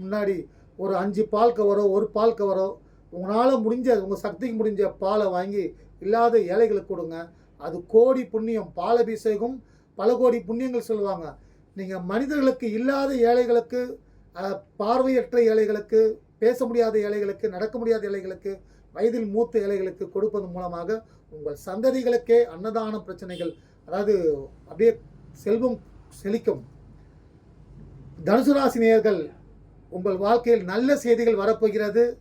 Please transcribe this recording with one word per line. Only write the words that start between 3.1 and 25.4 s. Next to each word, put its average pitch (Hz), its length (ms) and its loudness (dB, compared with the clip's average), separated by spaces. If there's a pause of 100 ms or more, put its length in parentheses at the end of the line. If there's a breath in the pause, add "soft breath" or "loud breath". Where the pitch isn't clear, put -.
உங்களால 208 460 2
முடிஞ்ச, 233 400 2
உங்க 190 180 -4
சக்திக்கு 220 480 -6
முடிஞ்ச 202 340 -2
பாலை 208 280 0
வாங்கி 190 480 -4 (260 soft breath)
இல்லாத 226 400 2
ஏழைகளுக்கு 202 540 0
கொடுங்க. 165 380 -10 (240 soft breath)
அது 165 300 -12
கோடி 247 400 6
புண்ணியம். 220 460 -4
பால் 208 260 0
அபிஷேகம் 226 640 -2 (320 soft breath)
பல 240 220 2
கோடி 240 220 2
புண்ணியங்கள் 233 420 -4
சொல்லுவாங்க. 196 560 -4 (380 soft breath)
நீங்க 190 260 -8
மனிதர்களுக்கு, 254 720 -2
இல்லாத 269 440 -2
ஏழைகளுக்கு, 240 840 2 (360 soft breath)
அஹ், 196 260 -8 (160)
பார்வையற்ற 247 680 2
ஏழைகளுக்கு, 220 760 2 (180)
பேச 247 280 2
முடியாத 226 320 2
ஏழைகளுக்கு, 202 500 -4
நடக்க 214 300 -6
முடியாத 226 280 -2
ஏழைகளுக்கு, 190 540 -8 (320 soft breath)
வயதில் 226 340 0
மூத்த 226 320 0
ஏழைகளுக்கு 190 500 -4
கொடுப்பதன் 202 420 -4
மூலமாக 180 540 -6 (260 soft breath)
உங்கள் 147 260 -10 (100)
சந்ததிகளுக்கே 240 800 2
அன்னதான 214 580 -6
பிரச்சனைகள், 180 520 -10 (320 soft breath)
அதாவது 175 600 0 (160)
அப்படியே 220 380 2 (320)
செல்வம் 226 480 -2 (420)